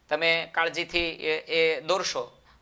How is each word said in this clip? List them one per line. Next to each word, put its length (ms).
તમે 440
કાળજીથી 580
એ, 260
એ 440
દોરશો, 600